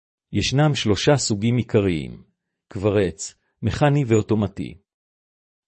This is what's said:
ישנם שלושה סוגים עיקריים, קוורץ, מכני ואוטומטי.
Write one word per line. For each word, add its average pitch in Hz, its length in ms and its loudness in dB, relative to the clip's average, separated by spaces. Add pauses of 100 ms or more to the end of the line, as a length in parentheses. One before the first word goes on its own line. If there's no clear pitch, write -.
(320)
ישנם 135 440 0
שלושה 117 420 2
סוגים 117 400 -2
עיקריים, 90 680 -2 (500)
קוורץ, 95 600 -2 (260)
מכני 143 460 0
ואוטומטי. 104 720 -2 (920)